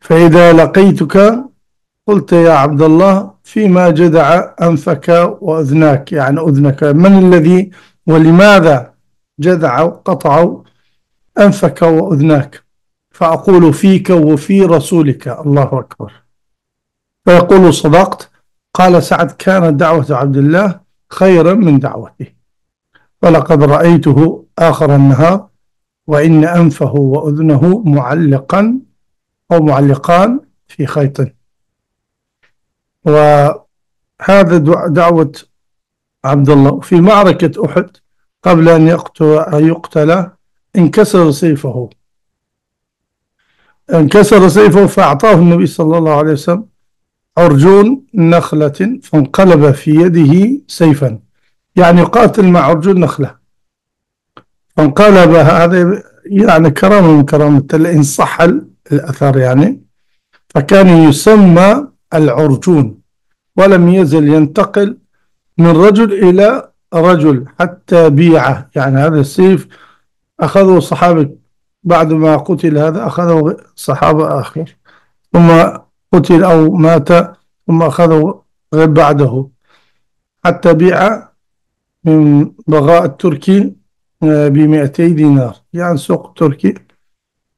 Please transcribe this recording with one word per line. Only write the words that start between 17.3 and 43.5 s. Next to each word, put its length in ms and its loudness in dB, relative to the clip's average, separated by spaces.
"صدقت". 560 -2
قال 280 2
سعد: 280 -4
"كانت 500 -2
دعوة 300 -2
عبد 260 -4
الله 440 -2
خيراً 440 2
من 240 0
دعوته، 480 -10
ولقد 400 2
رأيته 840 0
آخر 360 0
النهار 540 0
وإن 380 2
أنفه 500 -2
وأذنه 920 -2
معلقاً 960 -2
أو 100 2
معلقان 760 0
في 200 -10
خيط". 340 -6
وهذا 1500 -2
دع-، 280 -2
دعوة 460 -2
عبد 260 0
الله. 300 2
في 200 0
معركة 640 0
أحد 240 -6
قبل 260 2
أن 200 4
يقت-، 340 -4
أن 460 0
يقتل 600 -4
انكسر 540 0
سيفه، 600 -6